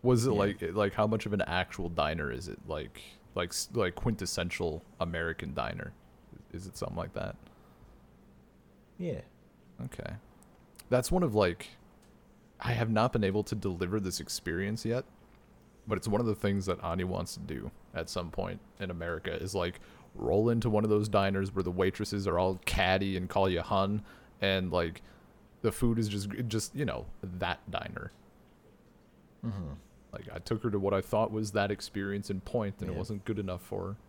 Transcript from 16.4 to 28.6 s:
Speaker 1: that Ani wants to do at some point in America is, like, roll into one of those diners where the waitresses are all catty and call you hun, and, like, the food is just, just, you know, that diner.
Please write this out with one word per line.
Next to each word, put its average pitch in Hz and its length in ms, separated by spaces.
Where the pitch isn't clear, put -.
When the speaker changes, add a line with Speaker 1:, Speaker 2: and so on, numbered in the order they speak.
Speaker 1:
that 87 160
Ani 90 200
wants 90 300
to - 80
do - 300
at 82 160
some 87 220
point 92 280
in 95 120
America 85 420
is, 92 200
like, 90 260
roll 101 340
into 117 200
one 107 140
of 110 60
those 104 200
diners 98 440
where 95 100
the 87 80
waitresses 95 560
are 87 120
all 92 160
catty 95 520
and 90 120
call 95 200
you 85 120
hun, 101 420
and, 95 300
like, 85 300
the 110 120
food 117 260
is 110 80
just, 101 220
just, 107 280
you 139 100
know, 60 200
that 90 380
diner. - 420